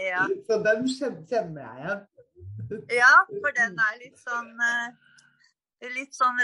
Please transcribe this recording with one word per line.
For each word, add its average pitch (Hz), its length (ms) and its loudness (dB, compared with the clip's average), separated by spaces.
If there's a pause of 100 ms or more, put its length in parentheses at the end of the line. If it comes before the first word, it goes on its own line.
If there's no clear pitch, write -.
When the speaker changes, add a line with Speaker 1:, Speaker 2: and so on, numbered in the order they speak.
Speaker 1:
<laughs> 190 80 -2
Speaker 2:
Ja. 185 160 2 (160)
Speaker 1:
Så 214 200 2
den 226 240 4
kjen-, 254 380 -2
kjenner 165 400 -2
jeg 120 160 -14
igjen. - 1120 -10
Speaker 2:
Ja, 240 240 4 (140)
for 392 300 -4
den 226 220 0
er 220 180 2
litt 247 240 -20
sånn, 240 300 -8 (100)
eh, - 1300 -6
litt 269 180 -8
sånn 247 300 2